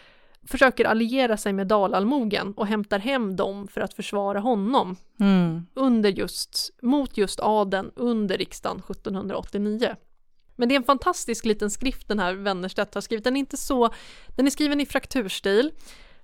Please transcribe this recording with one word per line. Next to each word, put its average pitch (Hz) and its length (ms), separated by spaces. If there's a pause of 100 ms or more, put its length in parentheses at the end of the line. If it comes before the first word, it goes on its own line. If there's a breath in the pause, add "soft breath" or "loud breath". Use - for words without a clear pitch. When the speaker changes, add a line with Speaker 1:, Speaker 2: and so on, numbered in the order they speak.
(460 soft breath)
Speaker 1:
försöker 254 380
alliera 226 520
sig 202 160
med 196 140
dalallmogen 202 880
och 214 100
hämtar 208 320
hem 220 380
dem 196 320
för - 120
att 196 140
försvara 202 460
honom 208 560 (240)
Speaker 2:
Mm. 175 540
Speaker 1:
under 233 360
just, - 600 (120)
mot 262 360
just 196 240
adeln 202 540
under 220 420
riksdagen 185 440
sjuttonhundraåttionio. 202 1120 (600)
Men 240 120
det 269 60
är - 20
en 254 80
fantastisk 277 600
liten 214 260
skrift - 380
den 214 100
här 180 160
Wennerstedt 196 600
har 208 60
skrivit. 214 240
Den 254 120
är 277 40
inte 269 160
så, 240 340 (460 loud breath)
den 254 100
är 285 40
skriven 285 300
i 277 60
frakturstil. 233 840 (540 soft breath)